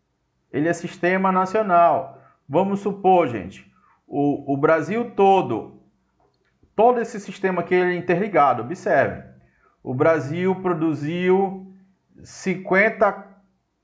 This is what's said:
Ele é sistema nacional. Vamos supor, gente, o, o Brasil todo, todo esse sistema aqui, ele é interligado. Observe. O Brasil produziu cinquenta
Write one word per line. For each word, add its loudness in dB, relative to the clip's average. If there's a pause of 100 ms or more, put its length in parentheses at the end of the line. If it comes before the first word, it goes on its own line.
(540)
Ele 0
é 0
sistema -2
nacional. 2 (260)
Vamos 0
supor, 2
gente, -10 (360)
o, -2
o -2
Brasil 0
todo, 2 (920)
todo 4
esse -6
sistema -4
aqui, -2
ele 2
é -4
interligado. 2
Observe. -2 (500)
O -8
Brasil 0
produziu -2 (480)
cinquenta -2 (580)